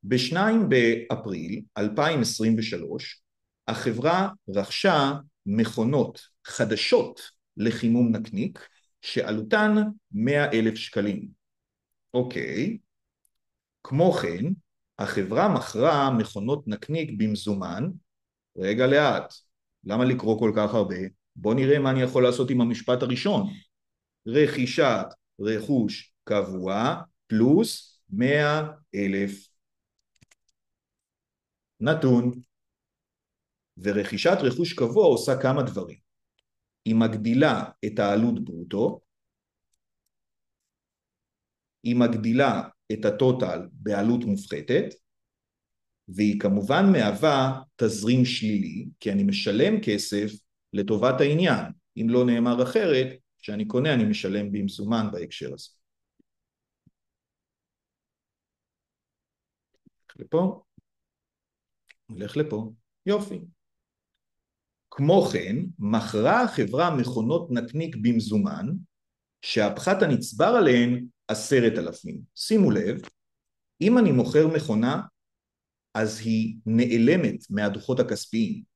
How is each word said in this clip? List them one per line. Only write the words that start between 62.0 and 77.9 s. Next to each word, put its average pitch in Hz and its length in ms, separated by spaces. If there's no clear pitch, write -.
הולך 104 320
לפה, 110 340
יופי. 202 340
כמו 170 300
כן, 92 340
מכרה 110 600
החברה 151 540
מכונות 127 560
נקניק 123 500
במזומן, 104 640
שהפחת 117 600
הנצבר 165 560
עליהן 123 480
עשרת 117 500
אלפים. 82 440
שימו 196 360
לב, 104 300
אם 220 160
אני 214 140
מוכר 147 360
מכונה, 135 540
אז 110 260
היא 110 360
נעלמת 117 720
מהדוחות 104 500